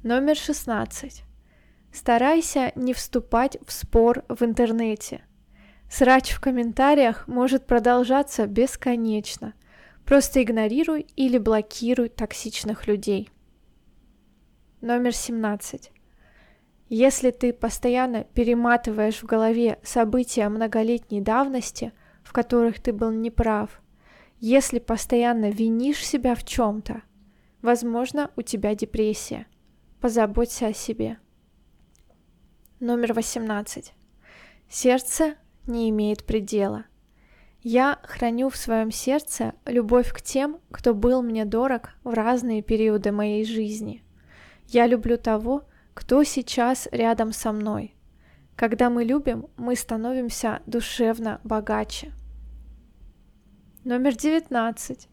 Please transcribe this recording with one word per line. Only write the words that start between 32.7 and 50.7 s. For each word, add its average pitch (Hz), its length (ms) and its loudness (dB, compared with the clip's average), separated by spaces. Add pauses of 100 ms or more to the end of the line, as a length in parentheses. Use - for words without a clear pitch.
Номер 240 340 0
восемнадцать. 220 800 -4 (760)
Сердце 254 680 2 (280)
не 233 240 -2
имеет 214 340 -2
предела. 214 600 -2 (800)
Я 247 400 2
храню 240 460 -2
в - 80 -8
своем 220 340 -2
сердце 254 640 -2 (100)
любовь 240 480 2
к - 80 -10
тем, 294 380 -4 (100)
кто - 240 0
был 247 300 2
мне 220 220 -2
дорог 233 580 -2
в 240 100 -4
разные 233 480 0
периоды 214 500 2
моей 208 320 -2
жизни. 214 600 -6 (640)
Я 240 180 4
люблю 233 320 2
того, 226 460 -2 (320)
кто 277 280 4
сейчас 254 680 -2
рядом 226 400 0
со 220 220 -4
мной? 214 420 -6 (640)
Когда 240 320 2
мы 240 160 0
любим, 247 500 -2
мы 240 220 -2
становимся 233 880 -4
душевно 226 800 -2